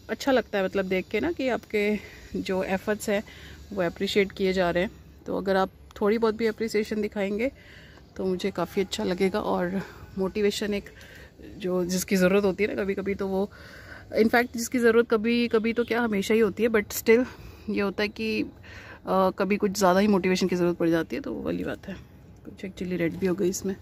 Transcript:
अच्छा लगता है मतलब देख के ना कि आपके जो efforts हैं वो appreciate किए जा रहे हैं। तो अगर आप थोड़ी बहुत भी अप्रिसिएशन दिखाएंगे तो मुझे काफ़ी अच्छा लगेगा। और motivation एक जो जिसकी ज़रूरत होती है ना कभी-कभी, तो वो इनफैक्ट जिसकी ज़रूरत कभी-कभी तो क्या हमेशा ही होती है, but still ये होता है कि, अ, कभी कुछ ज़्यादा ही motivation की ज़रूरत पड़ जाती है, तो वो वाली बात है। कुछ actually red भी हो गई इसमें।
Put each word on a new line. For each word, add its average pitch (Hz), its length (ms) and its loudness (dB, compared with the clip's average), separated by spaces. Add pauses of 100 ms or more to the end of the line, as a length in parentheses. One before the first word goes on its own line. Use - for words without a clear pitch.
अच्छा 247 240 -2
लगता 220 260 0
है 190 60 0
मतलब 190 200 0
देख 185 240 -2
के 214 120 -2
ना 311 120 -2
कि 262 160 -2
आपके 208 500 -2 (380)
जो 185 260 -2
efforts 208 480 -4
हैं 208 140 0 (480)
वो 196 100 -2
appreciate 190 500 0
किए 190 200 0
जा 180 180 2
रहे 175 120 2
हैं। 220 80 -2 (360)
तो 180 120 -4
अगर 190 180 0
आप 185 140 2 (300)
थोड़ी 214 180 4
बहुत 220 160 2
भी 226 120 -2
अप्रिसिएशन 220 560 -2
दिखाएंगे 208 500 -2 (640)
तो 202 80 -6
मुझे 185 260 0
काफ़ी 185 320 -2
अच्छा 202 220 -4
लगेगा। 190 360 0
और 190 420 -2 (360)
motivation 202 560 0
एक 196 100 -4 (720)
जो 180 280 -2
जिसकी 185 320 0
ज़रूरत 190 280 6
होती 196 200 2
है - 100 -2
ना 220 80 -2
कभी-कभी, 196 320 -2
तो 196 140 -4
वो 190 220 -2 (680)
इनफैक्ट 233 400 4
जिसकी 233 220 -4
ज़रूरत 233 300 6
कभी-कभी 233 640 2
तो 233 120 0
क्या 226 160 0
हमेशा 214 340 2
ही 226 60 6
होती 208 220 2
है, 240 60 4
but 214 200 0
still 240 380 4 (440)
ये 202 100 0
होता 202 220 0
है 208 60 0
कि, 220 340 -4
अ, - 80 -4 (580)
कभी 190 480 2
कुछ 196 220 0
ज़्यादा 185 220 6
ही 208 60 4
motivation 185 420 4
की 180 80 0
ज़रूरत 175 200 2
पड़ 170 120 2
जाती 165 280 0
है, 277 60 -6
तो 247 100 -8
वो 220 100 -8
वाली 180 220 -4
बात - 240 -8
है। 190 60 -8 (500)
कुछ - 100 -16
actually 185 420 -8
red 170 200 0
भी 180 100 -2
हो 180 80 2
गई 180 140 0
इसमें। 190 340 -4